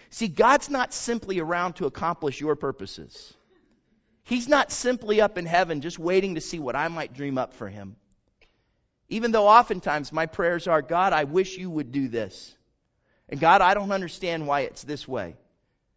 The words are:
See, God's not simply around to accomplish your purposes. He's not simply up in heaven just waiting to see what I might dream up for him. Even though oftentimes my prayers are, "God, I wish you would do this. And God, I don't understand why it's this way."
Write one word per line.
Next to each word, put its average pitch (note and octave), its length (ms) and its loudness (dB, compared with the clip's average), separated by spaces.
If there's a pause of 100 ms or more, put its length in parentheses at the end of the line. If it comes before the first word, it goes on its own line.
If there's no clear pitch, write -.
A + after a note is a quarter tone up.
See, A3+ 200 -4
God's B3+ 420 4
not B3+ 240 -2
simply G#3 460 -4
around F3 340 -2
to F3 100 -4
accomplish C#3+ 560 -4
your D3 160 0
purposes. - 800 -10 (920)
He's A#3+ 240 -4
not C#4 240 2
simply A#3 480 0
up G#3 160 4
in F3 80 -4
heaven E3 380 2
just E3+ 160 -8
waiting F#3 380 0
to D#3+ 40 -6
see - 180 -10
what B2 160 -4
I D3+ 140 -2
might E3 240 -8
dream C#3 240 -6
up B2 160 -2
for A2 160 -12
him. G2 280 -16 (1120)
Even A3+ 220 -2
though A3 160 4
oftentimes F#3 640 4
my D#3+ 140 -2
prayers E3+ 420 -2
are, E3 140 4
"God, F3 320 0
I D#3 120 2
wish F#3 340 -2
you F#3 100 -8
would D3 240 -6
do C3+ 160 -2
this. A2 480 -8 (720)
And C#3 100 -8
God, E3 220 6
I F#3 140 4
don't G3+ 180 -4
understand E3+ 540 -4
why C#3+ 140 0
it's - 240 -8
this C#3 220 -10
way." G#2 300 -8 (600)